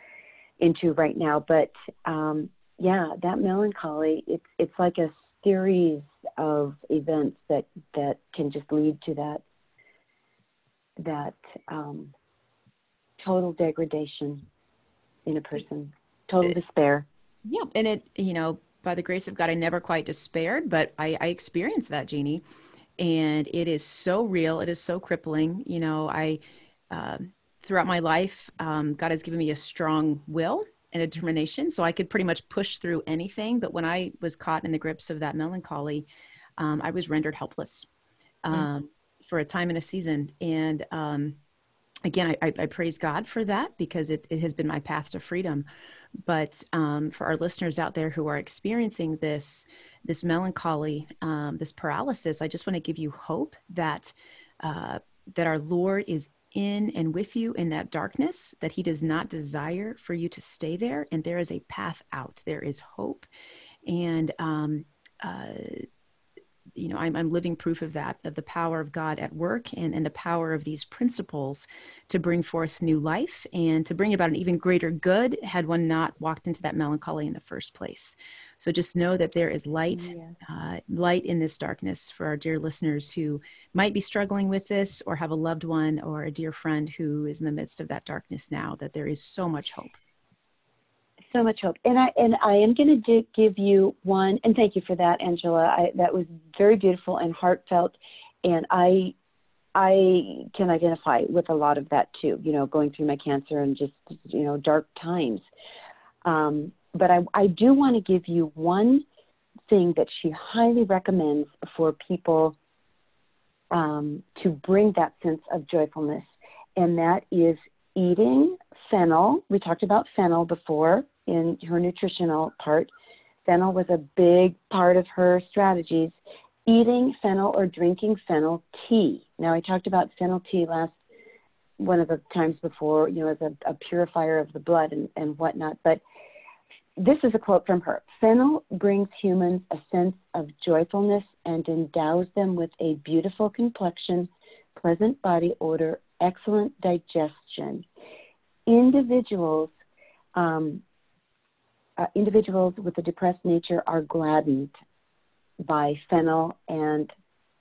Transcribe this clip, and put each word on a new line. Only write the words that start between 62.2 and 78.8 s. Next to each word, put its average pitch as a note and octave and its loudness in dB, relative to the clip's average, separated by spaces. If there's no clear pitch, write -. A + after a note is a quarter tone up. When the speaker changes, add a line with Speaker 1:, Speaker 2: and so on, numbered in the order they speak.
Speaker 2:
There D#3 -8
is C#3+ -8
hope. - -12
And, E3 -2
um, D3+ -4
uh, - -12
you E3 -8
know, - -8
I'm, E3 -4
I'm E3 -2
living E3+ -4
proof E3 -4
of D#3+ -8
that, D3 -8
of D3+ -10
the D#3 -8
power E3 -4
of D3 -8
God D#3 -6
at C#3+ -10
work F#3+ -6
and, E3+ -6
and D#3 -4
the D3+ -6
power E3 -4
of D3+ -4
these D3+ -10
principles D3+ -6
to F#3 -2
bring E3+ 0
forth D#3+ -6
new D#3+ 2
life E3+ -4
and D#3+ 2
to F3 -6
bring G3+ 2
about F3+ 2
an D3+ 0
even F3 0
greater F3 0
good G3 2
had F3+ -4
one E3 0
not D#3+ -2
walked D#3+ -6
into E3+ -6
that D#3 -6
melancholy D3+ -4
in D#3 -8
the D#3 -12
first - -12
place. - -12
So - -4
just E3+ -4